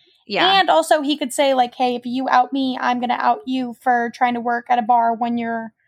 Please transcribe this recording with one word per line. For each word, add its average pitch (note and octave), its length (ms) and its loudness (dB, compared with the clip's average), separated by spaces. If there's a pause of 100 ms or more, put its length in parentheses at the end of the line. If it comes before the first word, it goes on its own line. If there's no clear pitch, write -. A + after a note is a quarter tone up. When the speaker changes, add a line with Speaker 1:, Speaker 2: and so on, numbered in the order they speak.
(260)
Speaker 1:
Yeah. F4+ 340 2
Speaker 2:
And E4+ 100 2
also D#4+ 320 2
he C#4+ 140 -2
could C#4+ 160 -6
say, C#4 220 2
like, B3 200 0
"Hey, B3 200 -2
if A#3+ 120 -10
you B3+ 220 -4
out B3+ 240 2
me, C4 280 -2
I'm B3 200 -2
gonna A#3+ 180 -2
out B3 280 0
you B3+ 340 -6
for A#3+ 340 0
trying B3 200 0
to A#3 60 -6
work A#3+ 280 -4
at B3 100 2
a A#3 40 2
bar A#3 320 2
when A#3 220 -2
you're A3+ 360 -6 (160)